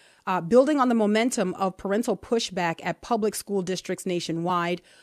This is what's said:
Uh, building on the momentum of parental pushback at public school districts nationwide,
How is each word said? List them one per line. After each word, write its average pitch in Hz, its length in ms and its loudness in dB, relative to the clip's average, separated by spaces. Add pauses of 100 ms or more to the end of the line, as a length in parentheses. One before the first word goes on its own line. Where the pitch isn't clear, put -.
(260)
Uh, 185 140 0
building 254 400 6
on 254 80 4
the 240 80 4
momentum 214 600 2
of 190 200 -2
parental 202 400 -2
pushback 180 680 -4
at 170 180 -6
public 214 340 -2
school 202 280 -4
districts 180 420 -6
nationwide, 175 760 -2 (220)